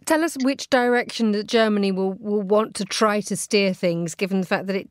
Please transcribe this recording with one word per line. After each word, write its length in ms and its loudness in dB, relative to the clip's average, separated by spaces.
Tell 180 2
us 200 -4
which 260 -2
direction 640 2
that 140 -4
Germany 440 2
will, 220 -2
will 300 -4
want 320 2
to 100 -4
try 340 0
to 160 -4
steer 380 0
things, 420 -2
given 240 -2
the 80 -2
fact 200 -2
that 100 -2
it, 140 -8